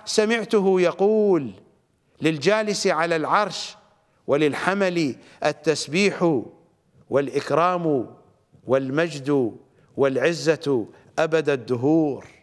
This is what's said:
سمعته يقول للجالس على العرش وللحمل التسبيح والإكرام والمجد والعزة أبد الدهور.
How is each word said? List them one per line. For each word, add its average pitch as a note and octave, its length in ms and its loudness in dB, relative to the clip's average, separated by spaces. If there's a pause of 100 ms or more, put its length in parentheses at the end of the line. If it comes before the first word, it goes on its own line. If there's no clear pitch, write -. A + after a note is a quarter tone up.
سمعته G#3 760 2
يقول F#3 720 2 (680)
للجالس F#3+ 640 0
على E3 280 0
العرش E3 600 -2 (520)
وللحمل D#3 880 0 (300)
التسبيح D#3 960 0 (680)
والإكرام C#3+ 1040 0 (520)
والمجد C3+ 880 0 (400)
والعزة C#3 880 0 (320)
أبد D#3+ 300 0
الدهور. C3+ 800 0 (160)